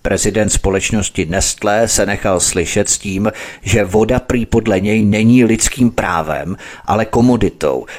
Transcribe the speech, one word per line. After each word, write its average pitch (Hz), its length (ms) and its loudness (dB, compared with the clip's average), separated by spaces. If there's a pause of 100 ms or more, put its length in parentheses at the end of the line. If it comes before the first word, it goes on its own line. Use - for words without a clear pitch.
Prezident 98 480 0
společnosti 98 760 0
Nestlé 104 640 0
se 107 180 0
nechal 98 340 0
slyšet 95 500 0
s - 80 -2
tím, 101 340 -4 (300)
že 104 220 0
voda 110 360 0
prý 123 260 -2
podle 110 340 0
něj 104 260 0
není 113 400 4
lidským 113 460 0
právem, 80 680 -4 (280)
ale 110 200 0
komoditou, 101 800 0 (140)